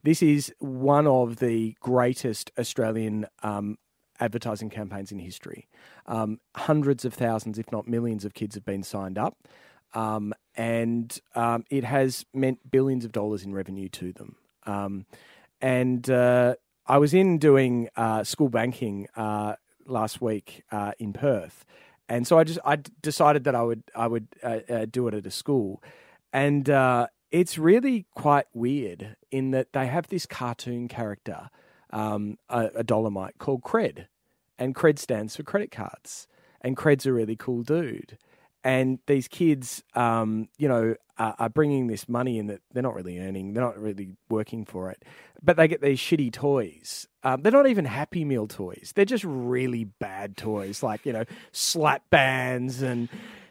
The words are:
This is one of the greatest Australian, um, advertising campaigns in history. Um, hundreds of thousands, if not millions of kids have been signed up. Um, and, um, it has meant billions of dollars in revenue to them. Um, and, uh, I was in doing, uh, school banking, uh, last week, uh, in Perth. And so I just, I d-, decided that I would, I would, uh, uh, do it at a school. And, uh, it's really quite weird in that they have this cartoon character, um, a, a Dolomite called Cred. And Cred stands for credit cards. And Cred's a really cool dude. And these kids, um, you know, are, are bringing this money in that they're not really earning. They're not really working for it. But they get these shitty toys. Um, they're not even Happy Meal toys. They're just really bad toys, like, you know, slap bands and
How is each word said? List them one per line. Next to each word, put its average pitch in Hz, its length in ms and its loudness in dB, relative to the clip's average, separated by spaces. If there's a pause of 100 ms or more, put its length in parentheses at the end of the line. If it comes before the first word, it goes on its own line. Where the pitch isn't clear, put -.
This 156 180 4
is 147 380 4
one 143 480 2
of 127 300 4
the 113 420 0
greatest 123 800 0
Australian, 110 680 -2 (180)
um, 104 340 -4 (420)
advertising 110 500 -4
campaigns 98 420 -10
in 101 60 -10
history. - 500 -16 (380)
Um, 110 340 -4 (160)
hundreds 143 480 2
of 120 100 -4
thousands, 110 440 -2
if 113 140 -10
not 107 140 -6
millions 117 380 -2
of 104 100 -8
kids 104 200 -8
have 104 100 -12
been 98 180 -6
signed 95 360 -8
up. 147 180 -2 (580)
Um, 107 400 -4 (200)
and, 117 640 -2 (160)
um, 117 360 0
it 135 140 -2
has 131 500 0
meant 131 360 -2
billions 131 340 2
of 110 80 -10
dollars 107 320 -4
in 98 100 -10
revenue 95 360 -8
to 90 220 -10
them. - 240 -20 (300)
Um, 101 400 -6 (540)
and, 127 500 0
uh, 123 460 4 (300)
I 131 120 6
was 147 160 4
in 185 240 6
doing, 131 580 6
uh, 110 280 0
school - 240 0
banking, 113 680 -2
uh, 107 380 -4 (320)
last 110 340 -4
week, 110 500 -4
uh, 104 280 -4
in 104 140 -8
Perth. 107 520 -2 (440)
And 120 180 -2
so 165 120 8
I 160 60 8
just, 165 200 -2
I 147 120 2
d-, 143 140 -14 (120)
decided 147 420 4
that 135 100 2
I 117 80 2
would, 117 200 -2 (120)
I 117 120 -2
would, 113 220 -2 (140)
uh, 113 260 -4
uh, 113 220 -2
do 123 180 -2
it 107 60 -4
at 101 120 -8
a 95 40 -10
school. 110 520 -2 (500)
And, 143 360 2
uh, 127 380 4 (240)
it's 170 280 2
really 214 560 4
quite 143 400 4
weird 113 640 -4 (140)
in 131 200 -2
that 131 240 -2
they 135 120 0
have 160 220 -2
this 180 160 -4
cartoon 120 640 -8
character, 107 640 -10 (400)
um, 107 480 -4 (100)
a, 117 280 0
a 117 80 -2
Dolomite 107 520 -2
called 131 260 -4
Cred. 196 440 -2 (520)
And 131 160 -4
Cred 151 240 4
stands 107 380 -4
for 156 60 -10
credit 202 280 -4
cards. - 560 -14 (360)
And 127 120 -4
Cred's 143 300 4
a 135 80 2
really 113 240 0
cool 120 260 -6
dude. 151 540 -4 (480)
And 131 420 2
these 139 220 2
kids, 147 560 0 (100)
um, 113 640 0
you 147 120 0
know, 113 260 2 (240)
are, 110 200 -2
are 117 120 0
bringing 143 360 2
this 110 220 -6
money 120 300 -2
in 104 80 -4
that 101 140 -8 (120)
they're 123 100 -2
not 123 120 -2
really 90 240 -10
earning. 95 340 -8
They're 123 100 -2
not 117 160 -2
really 98 380 -8 (120)
working 110 360 -4
for 92 260 -8
it. - 140 -16 (380)
But 165 140 6
they 160 120 8
get 156 140 -2
these 139 180 2
shitty 143 320 0
toys. 127 760 -4 (160)
Um, 131 200 0
they're 214 100 6
not 277 160 8
even 202 160 2
Happy 139 400 -4
Meal 127 240 0
toys. - 460 -12
They're 202 100 6
just 220 200 0
really 127 600 -2
bad 98 520 -10
toys, 104 460 -6
like, 110 240 -4
you 135 60 -2
know, 113 120 -4 (280)
slap - 580 0
bands 131 720 4
and 123 260 -2 (420)